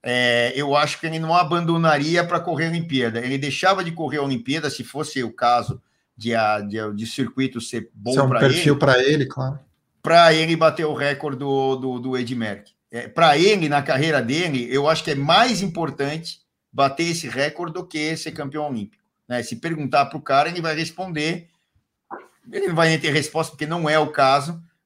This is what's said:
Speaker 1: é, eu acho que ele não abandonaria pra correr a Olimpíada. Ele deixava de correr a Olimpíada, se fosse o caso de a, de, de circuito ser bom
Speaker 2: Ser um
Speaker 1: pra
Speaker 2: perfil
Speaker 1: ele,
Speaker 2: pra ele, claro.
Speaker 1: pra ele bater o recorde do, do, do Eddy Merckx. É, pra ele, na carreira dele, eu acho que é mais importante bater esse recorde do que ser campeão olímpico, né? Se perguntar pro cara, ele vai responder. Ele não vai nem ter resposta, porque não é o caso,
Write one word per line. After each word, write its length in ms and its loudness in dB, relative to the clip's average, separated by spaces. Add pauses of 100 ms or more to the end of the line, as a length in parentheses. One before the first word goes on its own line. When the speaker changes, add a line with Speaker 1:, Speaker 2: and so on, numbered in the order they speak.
Speaker 1:
é, 520 2
eu 220 0
acho 240 0
que 60 -8
ele 120 -4
não 160 0
abandonaria 880 2
pra 160 -2
correr 280 -4
a 40 -2
Olimpíada. 480 -2
Ele 200 -4
deixava 440 0
de 80 -6
correr 280 -6
a 40 -2
Olimpíada, 480 -4
se 140 -10
fosse 400 -6
o 80 -8
caso 500 0 (340)
de 180 -4
a, 260 2
de, 180 -8 (160)
de 120 -6
circuito 540 -4
ser 320 -10
bom 200 -6
Speaker 2:
Ser 100 4
um 60 4
Speaker 1:
pra 120 0
Speaker 2:
perfil 320 4
Speaker 1:
ele, 80 0
Speaker 2:
pra 220 6
ele, 240 2
claro. 320 -8 (440)
Speaker 1:
pra 300 8
ele 240 2
bater 300 2
o 80 -2
recorde 440 -4
do, 380 0
do, 220 -6
do 180 -4
Eddy 180 -4
Merckx. 380 -6 (180)
É, 180 -10
pra 280 4
ele, 320 4
na 140 2
carreira 400 2
dele, 480 -2
eu 180 2
acho 160 2
que 60 -4
é 40 0
mais 460 2
importante 800 -6 (320)
bater 360 0
esse 200 -4
recorde 460 -4
do 120 -10
que 300 -4
ser 160 -10
campeão 360 -6
olímpico, 340 -8 (260)
né? 140 -4
Se 140 -8
perguntar 500 -2
pro 140 -12
cara, 280 2
ele 140 -8
vai 120 -4
responder. 760 -6 (1000)
Ele 180 -2
não 60 -2
vai 140 4
nem 100 2
ter 120 0
resposta, 400 -2
porque 160 -8
não 240 -2
é 80 4
o 140 2
caso, 500 2 (240)